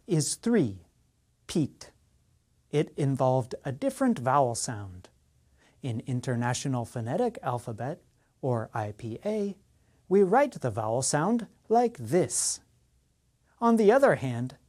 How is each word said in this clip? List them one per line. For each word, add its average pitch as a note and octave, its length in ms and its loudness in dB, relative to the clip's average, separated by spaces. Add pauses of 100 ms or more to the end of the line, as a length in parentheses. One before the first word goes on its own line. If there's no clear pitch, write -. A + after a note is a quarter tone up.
is D#3 300 0
three. C#3 500 0 (640)
Peat. - 440 -4 (800)
It - 280 -2
involved C3 580 0 (100)
a C#3 60 -6
different C4 480 -2
vowel C3 340 2
sound. G2+ 560 -10 (720)
In A#2 240 -6
International B2 800 -2
Phonetic C#3+ 560 -4
Alphabet, A#2+ 600 -6 (400)
or A#2+ 320 -2
I G#2+ 220 -6
P A2+ 300 -10
A, G3+ 300 -4 (520)
we G3+ 160 6
write A#3+ 380 2
the B2 100 -2
vowel A2+ 320 -2
sound F#3+ 440 0 (200)
like A#3+ 300 2
this. C3 600 -2 (1000)
On A#3 140 4
the G#3+ 160 6
other B3+ 240 6
hand, B2 400 -4 (140)